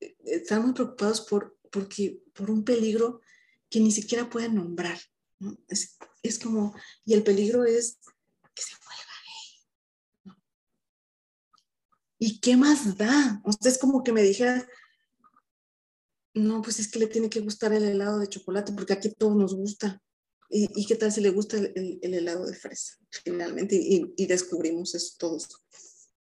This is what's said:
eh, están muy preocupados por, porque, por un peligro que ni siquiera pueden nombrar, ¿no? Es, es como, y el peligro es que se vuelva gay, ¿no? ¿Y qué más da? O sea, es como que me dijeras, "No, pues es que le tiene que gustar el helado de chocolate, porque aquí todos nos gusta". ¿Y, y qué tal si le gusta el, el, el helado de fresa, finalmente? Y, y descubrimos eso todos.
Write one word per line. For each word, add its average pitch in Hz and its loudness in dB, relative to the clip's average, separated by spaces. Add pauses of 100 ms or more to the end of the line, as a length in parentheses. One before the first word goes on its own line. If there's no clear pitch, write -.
eh, - -16
están 208 0
muy 254 2
preocupados 220 -2
por, - -2 (140)
porque, 196 -4 (100)
por 196 -10
un 220 0
peligro 226 0 (480)
que 220 0
ni 220 6
siquiera 233 -2
pueden 233 -4
nombrar, 175 -4 (420)
¿no? 196 -12 (100)
Es, - -6 (260)
es 226 -4
como, 214 -2 (300)
y 214 4
el 208 6
peligro 208 4
es 240 0 (560)
que - -10
se - -12
vuelva - -20 (120)
gay, - -20 (640)
¿no? - -20 (1800)
¿Y 220 -2
qué 247 6
más 254 6
da? 240 2
O 208 0
sea, 233 2
es 254 2
como 269 2
que 240 0
me 220 4
dijeras, 247 2 (1700)
"No, 214 2
pues 226 -4
es 214 -4
que 233 -6
le 220 4
tiene 220 0
que 220 -4
gustar 208 -2
el 214 2
helado 202 0
de 202 -2
chocolate, 202 -6
porque 196 -2
aquí 202 -2
todos 214 2
nos 190 4
gusta". 196 -6 (540)
¿Y, 208 2 (100)
y 202 0
qué 226 2
tal 214 0
si 208 -2
le 202 4
gusta 208 -2
el, 202 -2
el, 185 -6
el 185 -4
helado 175 -4
de 185 -10
fresa, - -14 (300)
finalmente? 175 -4
Y, 180 4
y 190 -2
descubrimos 175 0
eso - -8
todos. 165 -6 (720)